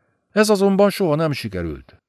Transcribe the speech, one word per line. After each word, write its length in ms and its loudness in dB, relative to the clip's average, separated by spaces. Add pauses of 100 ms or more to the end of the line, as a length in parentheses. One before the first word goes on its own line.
(300)
Ez 200 0
azonban 400 4
soha 260 -2
nem 160 0
sikerült." 680 -8 (120)